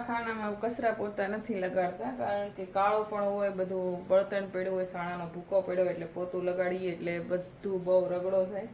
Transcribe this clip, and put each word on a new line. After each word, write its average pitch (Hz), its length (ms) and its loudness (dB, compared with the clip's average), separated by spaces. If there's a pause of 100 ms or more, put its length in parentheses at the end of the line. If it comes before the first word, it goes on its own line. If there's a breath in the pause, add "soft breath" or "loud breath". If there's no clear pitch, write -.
ખાનામાં 226 540 -2
કચરા 240 300 0
પોતા 208 360 -2
નથી 214 280 -2
લગાડતા, 185 640 0
કારણ 202 300 0
કે 196 160 -8
કાળો 202 400 2
પણ 208 200 -2
હોય, 202 260 2
બધું 185 580 -2
બળતણ 196 380 4
પડ્યું 185 280 -2
હોય, 185 100 0
શાણાનો 175 420 -4
ભૂકો 175 340 0
પડ્યો, 180 240 2
એટલે 165 220 0
પોતું 180 380 -4
લગાડીએ 180 480 0
એટલે 170 280 -2
બધું 180 640 -2
બહુ 180 240 6
રગડો 185 360 2
થાય. 202 300 -6